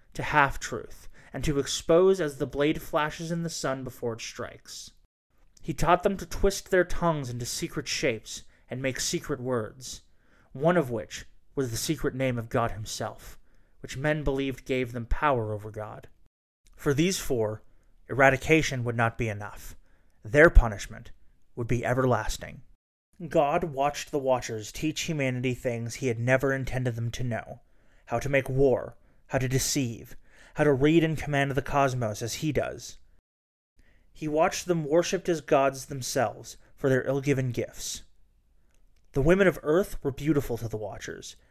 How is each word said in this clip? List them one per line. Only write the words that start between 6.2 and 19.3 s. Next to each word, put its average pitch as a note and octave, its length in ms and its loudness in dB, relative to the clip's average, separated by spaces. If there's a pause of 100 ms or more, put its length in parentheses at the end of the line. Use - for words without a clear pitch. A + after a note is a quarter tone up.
twist - 440 0
their F3+ 140 4
tongues D#3+ 440 0
into A#2+ 160 -6
secret E3 420 -6
shapes, - 560 -4 (260)
and B2+ 140 -8
make C3 180 -4
secret - 400 -4
words, B2 600 -6 (500)
one D#3+ 240 2
of C#3+ 140 2
which - 360 -8 (280)
was C3 160 -2
the A2+ 60 -6
secret C#3+ 380 -2
name B2+ 240 -2
of A2+ 100 -8
God A#2 240 0
himself, - 680 -10 (420)
which - 160 -12
men D3+ 280 -2
believed C3+ 400 -2
gave B2+ 280 -2
them A#2+ 140 -8
power A#2+ 460 2
over G#2+ 180 -8
God. G#2+ 380 -12 (680)
For D3 160 0
these F3 260 2
four, A2 440 -2 (460)
eradication C3+ 760 4
would A#2 120 -2
not A#2 200 2
be A#2 120 -2
enough. G#2 480 -10 (480)